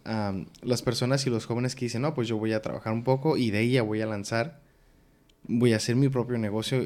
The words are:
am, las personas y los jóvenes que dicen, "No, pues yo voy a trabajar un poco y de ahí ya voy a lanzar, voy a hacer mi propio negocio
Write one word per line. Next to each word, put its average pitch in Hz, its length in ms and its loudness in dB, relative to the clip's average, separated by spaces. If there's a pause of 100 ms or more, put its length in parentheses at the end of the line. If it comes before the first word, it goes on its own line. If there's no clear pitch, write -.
am, 101 420 -4 (140)
las 120 200 0
personas 127 460 0
y - 20 0
los 113 160 -2
jóvenes 123 300 -2
que 123 100 -6
dicen, 113 160 -4
"No, 156 120 -2
pues 120 140 -2
yo 113 100 -2
voy 110 140 0
a 110 100 0
trabajar - 300 -6
un 117 140 -2
poco 135 320 2
y 113 140 2
de 104 80 2
ahí 120 120 4
ya 127 120 4
voy 107 180 0
a 110 40 0
lanzar, 110 560 -2 (840)
voy 120 300 4
a 110 40 4
hacer 117 200 0
mi 139 120 4
propio 123 280 -2
negocio 110 480 -2